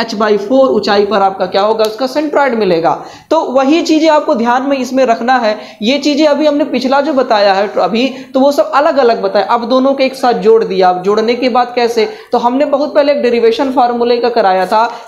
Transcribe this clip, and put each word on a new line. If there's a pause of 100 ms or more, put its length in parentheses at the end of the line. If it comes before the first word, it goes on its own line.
h
by (120)
four
ऊंचाई
पर
आपका
क्या
होगा,
उसका
centroid
मिलेगा। (380)
तो (120)
वही
चीज़ें
आपको
ध्यान
में
इसमें
रखना
है। (260)
ये
चीज़ें
अभी
हमने
पिछला
जो
बताया
है
तो
अभी, (260)
तो
वो
सब
अलग
अलग
बताया।
अब
दोनों
के
एक
साथ
जोड़
दिया।
अब
जोड़ने
के
बाद
कैसे, (240)
तो
हमने
बहुत
पहले
एक
derivation
formula
का
कराया
था (220)